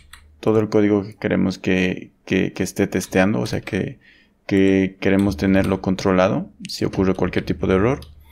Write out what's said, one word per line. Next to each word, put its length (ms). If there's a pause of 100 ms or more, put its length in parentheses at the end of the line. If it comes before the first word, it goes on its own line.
(400)
todo 200
el 80
código 360
que 120
queremos 420
que, 540 (140)
que, 260
que 100
esté 240
testeando, 540
o 60
sea, 160
que, 360 (460)
que 560
queremos 380
tenerlo 420
controlado. 720 (180)
Si 160
ocurre 300
cualquier 320
tipo 200
de 100
error, 240 (320)